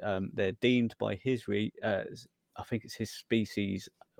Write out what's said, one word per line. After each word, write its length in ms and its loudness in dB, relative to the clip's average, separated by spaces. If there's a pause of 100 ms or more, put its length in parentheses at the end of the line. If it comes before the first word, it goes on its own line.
um, 280 0
they're 180 2
deemed 460 4
by 180 0
his 320 -2
re-, 240 0 (100)
uh, 200 0 (100)
s-, 160 -16 (300)
I 60 -10
think 200 -4
it's 100 -14
his 160 -4
species, 800 0 (320)